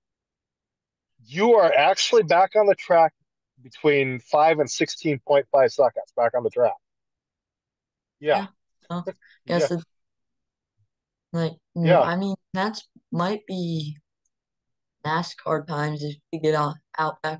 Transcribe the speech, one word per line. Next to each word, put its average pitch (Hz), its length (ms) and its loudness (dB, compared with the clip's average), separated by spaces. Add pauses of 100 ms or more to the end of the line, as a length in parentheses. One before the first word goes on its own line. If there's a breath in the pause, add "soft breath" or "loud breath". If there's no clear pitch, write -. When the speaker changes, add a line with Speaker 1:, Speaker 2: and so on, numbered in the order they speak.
(1200)
Speaker 1:
You 180 300 2
are 185 200 6
actually 190 500 2
back 175 340 2
on 214 80 4
the 196 100 4
track 165 380 2 (500)
between 131 560 -2
five 151 400 2
and 135 100 0
sixteen 151 560 -4
point 143 260 2
five 131 200 4
seconds 120 460 -2
back 117 180 0
on 120 80 -2
the 110 60 -2
track. 117 240 0 (1500)
Yeah. 147 180 0
Speaker 2:
Yeah. 98 100 -6 (420)
Well, 175 160 -10 (420 soft breath)
guess 165 240 0
Speaker 1:
Yeah. 175 60 -4
Speaker 2:
it, 165 60 -10 (1500)
like, 165 200 -6 (240)
mm, 165 100 -2
Speaker 1:
Yeah. 165 140 6
Speaker 2:
I 170 160 0
mean, 196 180 -4 (180)
that's 208 340 -6 (240)
might 185 340 -6
be 165 500 -8 (1120)
nascar 156 600 -6
times 151 380 -6
if 147 120 -10 (160)
you 165 80 -10
get 156 160 -2
out, 147 200 -4 (220)
out 156 240 -6
back 156 180 -8